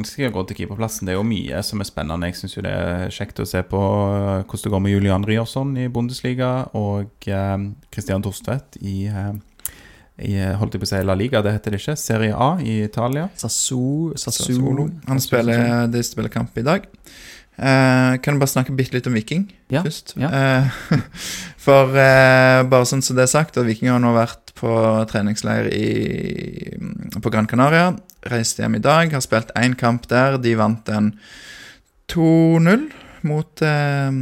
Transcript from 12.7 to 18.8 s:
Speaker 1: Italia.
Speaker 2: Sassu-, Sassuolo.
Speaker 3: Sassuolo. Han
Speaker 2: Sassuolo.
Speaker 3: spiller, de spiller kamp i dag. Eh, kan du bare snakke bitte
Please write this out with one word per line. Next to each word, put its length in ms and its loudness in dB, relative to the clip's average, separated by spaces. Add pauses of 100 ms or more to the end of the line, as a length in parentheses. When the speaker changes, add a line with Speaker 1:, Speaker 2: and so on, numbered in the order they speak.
Speaker 1:
Italia. 540 -4
Speaker 2:
Sassu-, 800 -4
Sassuolo. 720 -2
Speaker 3:
Sassuolo. 0 - (180)
Han 120 0
Speaker 2:
Sassuolo. 240 0
Speaker 3:
spiller, 480 2
de 120 -2
spiller 260 -6
kamp 280 -6
i 60 -4
dag. 240 0 (720)
Eh, 580 4
kan 180 -2
du 40 0
bare 140 2
snakke 220 -2
bitte 180 -2